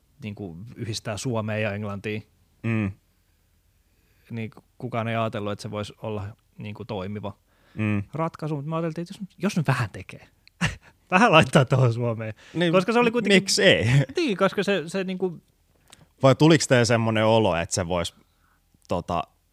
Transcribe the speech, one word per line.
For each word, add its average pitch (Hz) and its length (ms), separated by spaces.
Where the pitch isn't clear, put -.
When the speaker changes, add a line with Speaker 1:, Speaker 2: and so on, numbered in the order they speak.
Speaker 1:
niinku 104 340
yhdistää 107 420
Suomea 110 400
ja 107 160
Englantia, 104 480
Speaker 2:
Mm. 110 280
Speaker 1:
niin 113 220
kukaan 117 300
ei 113 80
ajatellut, 110 360
että 104 120
se 107 80
voisi 104 300
olla 104 260
niinku 104 280
toimiva 101 520
Speaker 2:
Mm. 107 280
Speaker 1:
ratkaisu, 160 420
mut 139 100
me 160 100
ajateltiin, 165 280
että 175 100
jos, 180 140
jos 190 200
nyt 156 100
vähän 123 220
tekee, - 380
<laughs> - 80
vähän 202 200
laittaa 156 340
tuohon 123 280
Suomeen. 113 400
Speaker 2:
Niin, 165 180
Speaker 1:
Koska 185 220
se 233 60
oli 240 120
kuitenkin 202 320
Speaker 2:
miksi 196 200
ei? 107 220
<laughs> - 140
Speaker 1:
Niin, 277 220
koska 196 260
se, 190 240
se 190 160
niinku 185 380
Speaker 2:
Vai 135 120
tuliks 156 320
teille 120 180
semmonen 113 400
olo, 110 300
että 85 200
se 90 120
vois, 85 280
tota, 87 360